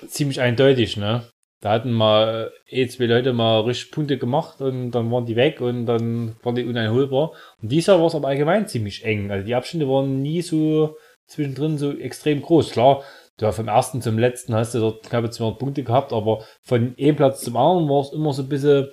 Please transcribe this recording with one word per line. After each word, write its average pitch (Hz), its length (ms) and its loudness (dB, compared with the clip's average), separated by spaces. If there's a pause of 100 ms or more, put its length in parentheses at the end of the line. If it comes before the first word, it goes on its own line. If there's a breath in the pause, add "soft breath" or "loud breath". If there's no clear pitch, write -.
Ziemlich 143 320 -4
eindeutig, 123 580 2
ne? 110 320 -4 (320)
Da 101 100 -2
hatten 120 200 0
mal, 110 640 2 (160)
eh 127 180 0
zwei 123 180 -4
Leute 123 280 2
mal 113 280 4
richtig 117 300 -4
Punkte 143 260 -2
gemacht 139 440 -4
und 127 300 -4
dann 117 200 -2
waren 123 140 0
die 113 100 -4
weg 143 240 2
und 123 260 -2
dann 117 560 -2
waren 120 140 -4
die 123 80 -2
uneinholbar. 127 720 0 (280 loud breath)
Und 110 100 -6
dieses 165 160 2
Jahr 190 120 6
war 165 80 4
es 151 80 0
aber 139 140 -2
allgemein 156 380 0
ziemlich 104 360 -6
eng. 104 260 -2
Also 98 160 -4
die 117 100 -2
Abstände 139 340 -2
waren 135 320 0
nie 156 200 -4
so 156 540 0 (320 loud breath)
zwischendrin 147 500 -4
so 143 140 -2
extrem 139 500 -4
groß. 147 300 2
Klar, 135 320 4 (340 loud breath)
du 110 100 -2
hast 101 100 0
vom 113 100 -6
ersten 117 340 0
zum 113 160 0
letzten 123 380 0
hast 113 180 -2
du 123 60 0
dort 110 240 -2
knappe 117 280 -2
zweihundert 113 280 -4
Punkte 139 240 -6
gehabt, 120 300 0
aber 110 320 -2 (200 loud breath)
von 123 320 0
einem 143 200 2
Platz 135 240 2
zum 117 160 -6
anderen 156 320 2
war 139 120 2
es 139 120 -8
immer 151 180 -2
so 135 120 -4
ein 131 60 -8
bisschen 143 440 2